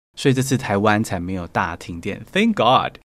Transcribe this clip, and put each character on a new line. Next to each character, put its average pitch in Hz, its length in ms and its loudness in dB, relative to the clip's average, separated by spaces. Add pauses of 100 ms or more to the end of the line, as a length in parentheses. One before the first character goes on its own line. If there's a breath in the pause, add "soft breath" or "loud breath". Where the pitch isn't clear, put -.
(160)
所 - 140 2
以 131 40 2
这 127 80 0
次 135 140 0
台 101 220 0
湾 107 260 2
才 92 160 -6
没 90 140 -6
有 87 120 -8
大 87 300 -4
停 85 240 -12
电。 101 320 -10
Thank 208 240 2
God！ 117 560 2